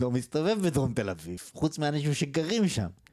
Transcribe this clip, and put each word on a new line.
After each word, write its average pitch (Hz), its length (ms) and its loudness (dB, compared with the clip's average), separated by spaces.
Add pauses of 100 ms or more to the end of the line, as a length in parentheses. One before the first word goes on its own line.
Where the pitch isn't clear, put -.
לא 127 100 2
מסתובב 156 520 0
בדרום 139 300 2
תל 104 180 -2
אביב, 85 280 -8 (160)
חוץ 151 240 -2
מאנשים 147 360 0
שגרים 165 540 2
שם. 107 180 0 (260)